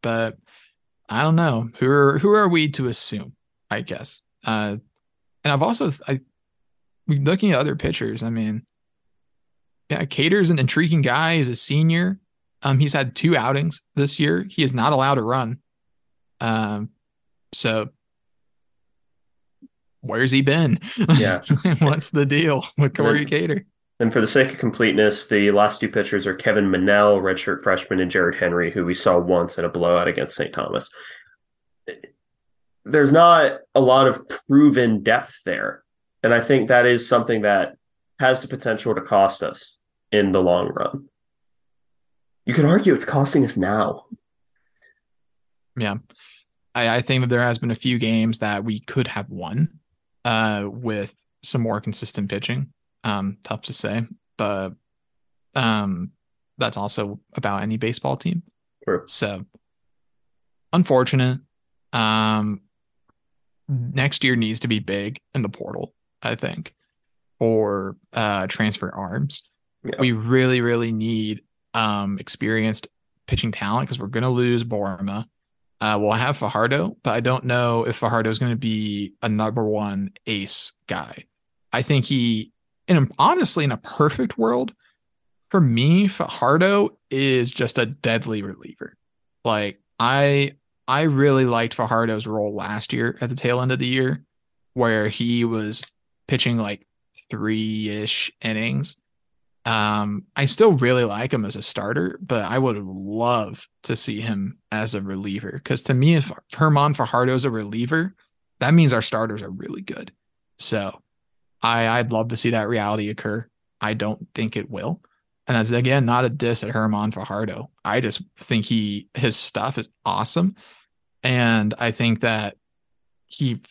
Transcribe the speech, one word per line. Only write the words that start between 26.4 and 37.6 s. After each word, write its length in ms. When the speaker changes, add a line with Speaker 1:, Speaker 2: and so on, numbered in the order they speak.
Speaker 2:
Monell, 480
redshirt 440
freshman, 360
and 100
Jared 280
Henry, 340
who 140
we 100
saw 240
once 380
in 80
a 40
blowout 380
against 280
Saint 180
Thomas. 360
There's 260
not 480
a 60
lot 260
of 200
proven 560
depth 420
there. 380
And 120
I 80
think 260
that 180
is 220
something 360
that 340